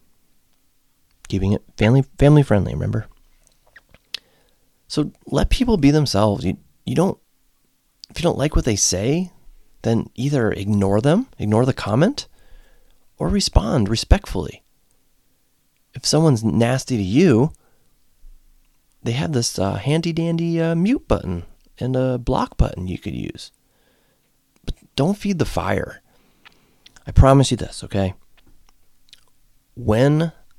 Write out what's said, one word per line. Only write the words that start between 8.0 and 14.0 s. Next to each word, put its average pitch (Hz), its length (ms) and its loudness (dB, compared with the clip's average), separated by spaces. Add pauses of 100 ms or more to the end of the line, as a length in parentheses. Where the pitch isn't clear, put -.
if - 120 -14
you - 20 -6
don't 170 160 0
like 151 160 -2
what - 100 0
they 107 120 0
say, 135 560 -2 (500)
then 113 320 0
either 123 380 0
ignore 98 480 0
them, 165 260 2 (120)
ignore 107 280 2
the 131 60 0
comment, 147 560 -2 (880)
or - 100 -4
respond 185 600 0
respectfully. - 720 -2 (1300)